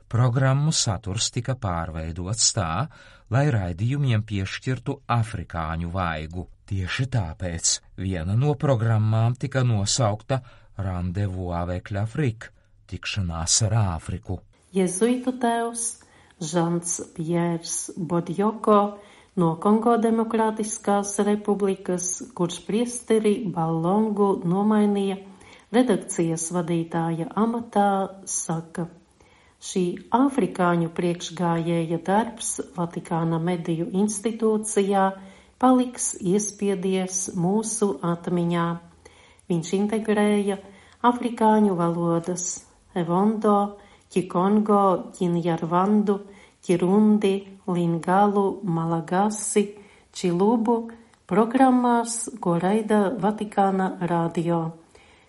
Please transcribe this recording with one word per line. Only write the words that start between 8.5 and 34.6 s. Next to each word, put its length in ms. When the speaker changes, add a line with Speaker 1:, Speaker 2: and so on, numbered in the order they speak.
Speaker 1:
programmām 840
tika 280
nosaukta 800
Rendezvous 840
avec 360
l'Afrique – 600
tikšanās 760
ar 160
Āfriku. 600
Speaker 2:
Jēzuitu 640
tēvs 460
Žants 560
Pjērs 840
Bodjoko 840
no 180
Kongo 420
Demokrātiskās 1200
Republikas, 880
kurš 340
priesteri 800
Balongu 960
nomainīja 800
redakcijas 840
vadītāja 840
amatā, 580
saka: 640
"Šī 220
afrikāņu 840
priekšgājēja 1120
darbs 580
Vatikāna 640
mediju 520
institūcijā 1120